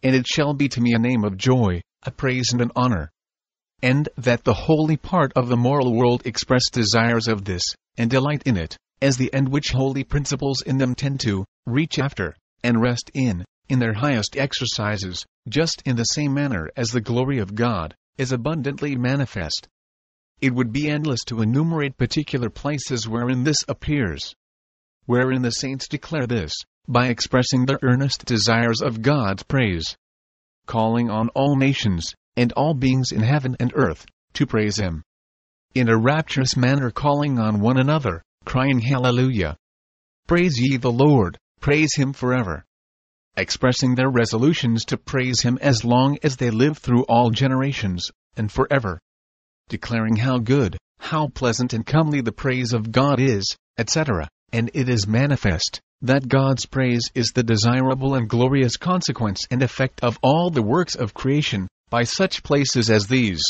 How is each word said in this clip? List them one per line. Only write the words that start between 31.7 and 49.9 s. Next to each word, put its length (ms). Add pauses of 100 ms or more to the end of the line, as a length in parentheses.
and 180
all 200
beings 380
in 100
heaven 380
and 140
earth, 320 (280)
to 120
praise 320
him. 240 (720)
In 140
a 100
rapturous 600
manner 340
calling 480
on 220
one 160
another, 440 (220)
crying, 360
"Hallelujah! 760 (720)
Praise 320
ye 180
the 140
Lord, 460 (220)
praise 360
him 160
forever." 540 (720)
Expressing 580
their 140
resolutions 760
to 120
praise 440
him 200
as 240
long 380
as 120
they 140
live 280
through 260
all 260
generations, 840 (240)
and 160
forever. 480 (720)
Declaring 480